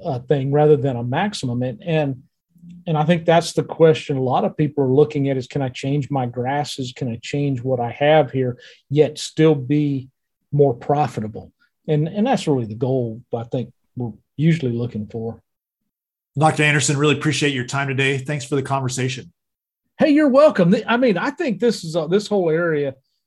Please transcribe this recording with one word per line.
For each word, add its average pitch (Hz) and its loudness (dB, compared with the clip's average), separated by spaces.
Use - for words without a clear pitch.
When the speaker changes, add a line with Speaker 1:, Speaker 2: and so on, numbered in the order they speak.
Speaker 1:
uh, 151 -4
thing 139 0
rather 151 6
than 131 -2
a 117 -6
maximum. 127 -2
And, 127 -6
and, 151 -2
and 160 -2
I 151 0
think 170 2
that's 170 2
the 185 0
question 156 2
a 131 -2
lot 131 0
of - -6
people 147 0
are 127 2
looking 143 2
at 135 -2
is, 127 -6
can 143 -6
I 131 -4
change 135 -4
my 135 -2
grasses? 127 -4
Can 131 -6
I 117 -6
change 139 -4
what 127 -2
I 117 -4
have 147 4
here, 127 -2
yet 147 2
still 156 2
be 139 -2
more 143 4
profitable? 107 -4
And, 151 0
and 208 -2
that's 247 0
really 131 0
the 107 -10
goal 120 -2
I 117 -6
think 120 -6
we're 120 -8
usually 151 0
looking 117 -6
for. 117 -10
Speaker 2:
Doctor 156 2
Anderson, 147 2
really 147 2
appreciate 143 0
your 123 -4
time 139 -4
today. 135 0
Thanks 135 -8
for 147 -4
the 135 0
conversation. 131 -4
Speaker 1:
Hey, 311 4
you're 294 4
welcome. 247 6
The, 220 2
I 233 2
mean, 240 2
I 220 -2
think 269 -4
this 233 0
is 160 -8
a, 160 -2
this 208 0
whole 190 0
area, 156 0